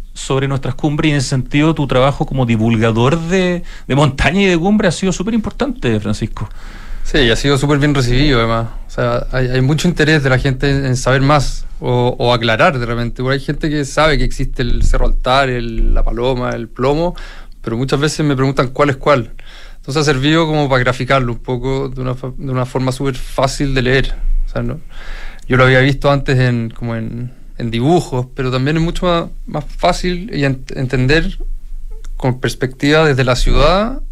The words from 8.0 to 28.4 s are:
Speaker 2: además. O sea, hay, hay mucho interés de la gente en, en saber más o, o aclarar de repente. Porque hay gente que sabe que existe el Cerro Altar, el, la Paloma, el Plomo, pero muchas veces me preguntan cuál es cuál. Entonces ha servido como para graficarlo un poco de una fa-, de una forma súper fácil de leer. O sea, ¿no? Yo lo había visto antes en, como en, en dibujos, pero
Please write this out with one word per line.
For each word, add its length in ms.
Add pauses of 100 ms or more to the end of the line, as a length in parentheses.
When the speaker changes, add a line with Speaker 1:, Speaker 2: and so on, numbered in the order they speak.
Speaker 2:
además. 280 (200)
O 20
sea, 420
hay, 160
hay 140
mucho 260
interés 340
de 80
la 80
gente 320
en, 160
en 100
saber 260
más 440 (140)
o, 400
o 120
aclarar 460
de 80
repente. 380
Porque 160
hay 40
gente 260
que 160
sabe 340
que 40
existe 380
el 220
Cerro 240
Altar, 420
el, 460
la 80
Paloma, 480
el 160
Plomo, 480 (460)
pero 140
muchas 240
veces 240
me 120
preguntan 320
cuál 240
es 60
cuál. 360 (440)
Entonces 240
ha 40
servido 400
como 240
para 140
graficarlo 500
un 60
poco 500
de 120
una 120
fa-, 240
de 140
una 160
forma 240
súper 240
fácil 580
de 80
leer. 320 (320)
O 40
sea, 120
¿no? 180 (680)
Yo 100
lo 60
había 160
visto 320
antes 280
en, 300
como 260
en, 380 (240)
en 140
dibujos, 640
pero 160